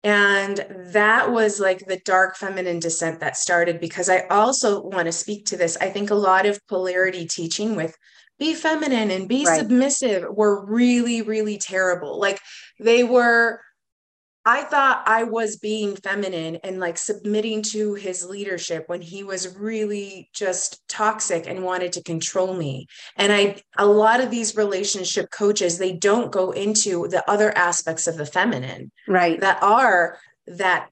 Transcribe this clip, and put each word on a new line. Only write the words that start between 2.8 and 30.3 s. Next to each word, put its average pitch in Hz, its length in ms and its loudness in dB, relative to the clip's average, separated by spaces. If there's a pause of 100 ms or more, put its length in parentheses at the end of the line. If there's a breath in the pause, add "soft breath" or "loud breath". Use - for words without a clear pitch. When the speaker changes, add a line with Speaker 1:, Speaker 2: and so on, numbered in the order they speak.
Speaker 1:
descent 165 400 -4
that 156 160 -6
started, 170 440 2
because 175 280 -4
I 185 220 2
also 214 520 2
want 180 240 -2
to 165 60 -4
speak - 340 -8
to 185 100 -4
this. 170 240 0
I 185 100 0
think 202 200 -4
a 208 60 2
lot 190 280 4
of 202 220 0
polarity 185 600 -2
teaching 190 500 -4
with 160 200 -6 (420 soft breath)
be 311 160 -2
feminine 294 580 0
and 190 160 -4
be 262 180 0
Speaker 2:
Right. 165 140 4
Speaker 1:
submissive 247 680 0
were 202 360 2
really, 233 580 2
really 214 360 -2
terrible. 185 600 -2
Like, - 220 0 (400 loud breath)
they 233 240 6
were, 233 560 4 (840)
I 262 200 4
thought 269 420 2
I 226 160 4
was 220 340 -2
being 214 380 -4
feminine 185 680 -6
and, 190 160 -8
like, 175 180 -4
submitting 214 640 -2 (120)
to 214 200 -2
his 185 300 -8
leadership 180 640 -8
when 175 120 -6
he 180 220 -14
was 190 340 -10
really 202 800 -6
just - 540 -6
toxic 208 580 -2
and 190 160 -8
wanted 180 300 -4
to 175 100 -10
control 185 520 -2
me. 139 340 -6 (260 loud breath)
And 202 180 2
I, 202 300 2 (160)
a 202 80 4
lot 214 340 6
of 233 120 -2
these 233 240 -4
relationship 196 720 -2
coaches, 202 480 0
they 185 140 0
don't 202 400 0
go 185 180 0
into 196 560 0
the 175 240 0
other 208 260 4
aspects 175 520 0
of 160 80 -4
the 147 100 -6
feminine 160 640 -2 (160 soft breath)
Speaker 2:
Right. 175 340 2
Speaker 1:
that 196 220 2
are 202 560 4 (300 loud breath)